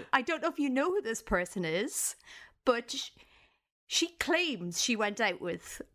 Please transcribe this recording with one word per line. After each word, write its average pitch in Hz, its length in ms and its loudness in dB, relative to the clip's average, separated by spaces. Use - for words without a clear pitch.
I 262 100 6
don't 320 200 -2
know 320 60 2
if 302 100 -4
you 285 120 2
know 269 200 2
who 392 120 0
this 226 200 -4
person 180 420 0
is, 175 500 0
but 240 280 2
sh-, - 180 -8
she - 220 0
claims 262 600 0
she 240 160 2
went 208 240 0
out 202 200 2
with - 420 -8